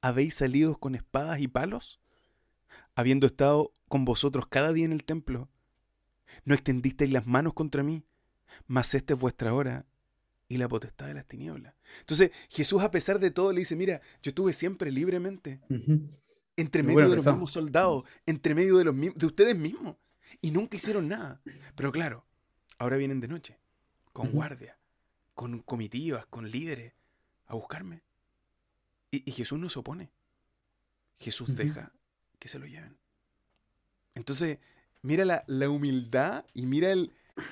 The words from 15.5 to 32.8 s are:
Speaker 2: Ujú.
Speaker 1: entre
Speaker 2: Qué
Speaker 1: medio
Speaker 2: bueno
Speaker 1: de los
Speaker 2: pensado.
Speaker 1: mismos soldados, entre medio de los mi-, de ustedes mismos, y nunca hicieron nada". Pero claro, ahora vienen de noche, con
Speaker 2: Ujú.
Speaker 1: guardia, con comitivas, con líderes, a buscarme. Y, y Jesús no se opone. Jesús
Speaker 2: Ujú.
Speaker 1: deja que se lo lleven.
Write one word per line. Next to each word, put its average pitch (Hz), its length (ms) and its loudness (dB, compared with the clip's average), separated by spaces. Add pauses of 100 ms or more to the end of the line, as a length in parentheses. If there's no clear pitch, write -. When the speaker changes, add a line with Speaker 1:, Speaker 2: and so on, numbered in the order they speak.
Speaker 2:
Ujú. 147 400 2 (480)
Speaker 1:
entre 160 240 0
Speaker 2:
Qué 143 60 2
Speaker 1:
medio 156 80 6
Speaker 2:
bueno 151 140 10
Speaker 1:
de 175 80 6
los 143 80 2
Speaker 2:
pensado. 143 120 6
Speaker 1:
mismos 175 160 -6
soldados, 160 500 0 (220)
entre 151 300 0
medio 185 220 6
de 180 80 6
los 147 100 2
mi-, 160 200 -2
de 165 100 0
ustedes 202 320 4
mismos, 170 400 -8 (440)
y 156 100 -2
nunca 202 260 -2
hicieron 202 300 -2
nada". 165 340 -8 (340)
Pero 135 160 -2
claro, 139 340 -4 (540)
ahora 123 180 0
vienen 139 240 -2
de 113 80 -6
noche, - 300 -14 (540)
con - 140 -6
Speaker 2:
Ujú. 120 100 -2
Speaker 1:
guardia, 147 400 -10 (560)
con 120 280 -10
comitivas, 117 680 -8
con 110 240 -14
líderes, 123 420 -10 (540)
a - 80 -10
buscarme. 165 480 -14 (1080)
Y, 139 180 -8
y 123 40 -8
Jesús 131 260 -6
no 175 100 -8
se 143 100 -10
opone. 160 320 -14 (1080)
Jesús 117 300 -8
Speaker 2:
Ujú. 127 80 -2
Speaker 1:
deja - 360 -4 (460)
que - 100 -20
se 139 100 -12
lo 139 60 -18
lleven. 147 320 -20 (1200)